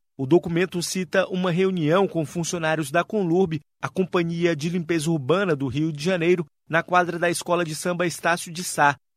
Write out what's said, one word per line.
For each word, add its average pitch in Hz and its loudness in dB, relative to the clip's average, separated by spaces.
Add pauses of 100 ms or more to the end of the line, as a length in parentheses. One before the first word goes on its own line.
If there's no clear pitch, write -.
(160)
O 135 -4
documento 175 2
cita 185 0
uma 185 0
reunião 180 2
com 165 -2
funcionários 160 -2
da 170 2
Conlurb, 175 0 (220)
a 139 -4
Companhia 170 0
de 151 -4
Limpeza 165 -2
Urbana 165 0
do 135 -2
Rio 156 -2
de 143 -8
Janeiro, 175 2 (240)
na 165 0
quadra 175 0
da 175 0
Escola 170 -2
de 156 -6
Samba 180 -2
Estácio 170 -2
de 175 -8
Sá, 143 2 (220)